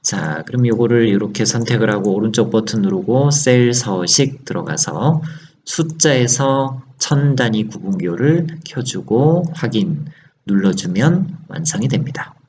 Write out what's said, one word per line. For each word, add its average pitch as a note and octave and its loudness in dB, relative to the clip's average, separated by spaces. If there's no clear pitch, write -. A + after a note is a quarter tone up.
자, D#2+ -4
그럼 B2 0
요거를 A#2 4
이렇게 G2+ 0
선택을 A2+ 0
하고 G2+ 0
오른쪽 A2 0
버튼 A2 0
누르고 G2+ 2
셀 B2 4
서식 G#2+ 0
들어가서 E2+ -2
숫자에서 C3+ 0
천 C#3+ 2
단위 A2 0
구분기호를 G2 0
켜주고 C#3+ 0
확인 F#2 -2
눌러주면 G2 0
완성이 G2 -4
됩니다. - -4